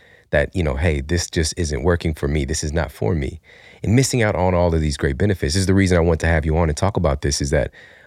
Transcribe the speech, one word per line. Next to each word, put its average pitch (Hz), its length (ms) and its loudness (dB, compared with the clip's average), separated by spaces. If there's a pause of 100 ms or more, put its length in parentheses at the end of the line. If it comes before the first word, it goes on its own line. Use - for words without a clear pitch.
(320)
that, 71 240 0
you 92 80 0
know, 71 120 -2
"Hey, 76 260 0
this 87 280 -2
just 82 280 -2
isn't 73 260 -4
working 85 300 0
for 76 140 -6
me. 73 180 -2
This 71 180 -4
is 76 100 -4
not 80 180 -4
for 98 240 -4
me." 80 240 -6 (440)
And 104 120 2
missing 131 280 2
out 107 120 2
on 92 180 2
all 87 220 2
of 78 60 2
these 76 160 0
great 69 200 -2
benefits. 92 360 -2
This 95 80 0
is 92 60 -2
the 95 60 2
reason 92 240 4
I 82 40 4
want 82 200 2
to 80 60 0
have 80 180 2
you 78 120 2
on 82 120 2
and 76 80 -2
talk 95 200 -2
about 78 240 0
this, 71 200 -2
is 71 100 -2
that, 69 200 0 (360)